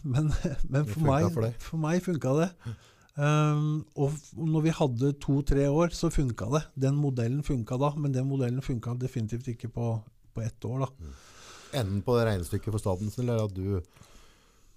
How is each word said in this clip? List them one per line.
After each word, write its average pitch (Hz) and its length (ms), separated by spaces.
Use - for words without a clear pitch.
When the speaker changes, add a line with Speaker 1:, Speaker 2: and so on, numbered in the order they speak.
Speaker 1:
men, 147 280
<laughs> - 220
men 147 140
Speaker 2:
Det - 100
Speaker 1:
for 160 60
Speaker 2:
funka 156 60
Speaker 1:
meg, 135 280
Speaker 2:
for 113 80
deg. 117 180
Speaker 1:
for - 180
meg 160 240
funka 135 380
det. 175 100
Eh, 151 640
og 139 160
f-, - 240
når 156 260
vi 160 80
hadde 139 500
to-tre 139 480
år, 165 240
så 170 180
funka 117 420
det. 151 120
Den 135 180
modellen 135 460
funka 127 360
da, 143 180
men 143 160
den 131 160
modellen 131 340
funka 120 360
definitivt 120 500
ikke 117 240
på, 113 300
på 120 100
ett - 200
år 127 160
da. 131 60
Speaker 2:
Mm. 73 120
Enden 101 280
på 123 160
det 117 100
regnestykket 98 420
for 104 80
staten 101 320
sin 123 180
er 117 120
at 104 140
du 95 260